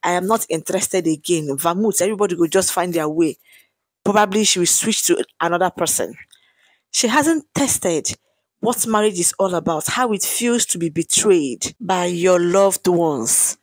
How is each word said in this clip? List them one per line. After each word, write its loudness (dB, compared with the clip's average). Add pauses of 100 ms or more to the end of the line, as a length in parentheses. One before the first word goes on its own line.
"I 0
am 0
not 0
interested -2
again." -2
Vermouth, 0
everybody 0
go 2
just 0
find -2
their 0
way. 0 (640)
Probably 2
she 2
will 2
switch 0
to 2 (160)
another 0
person. -4 (760)
She -2
hasn't 2
tested -2 (420)
what -2
marriage 0
is -2
all 0
about, -2
how -2
it -4
feels -2
to -6
be -2
betrayed 0
by -2
your 2
loved 2
ones 0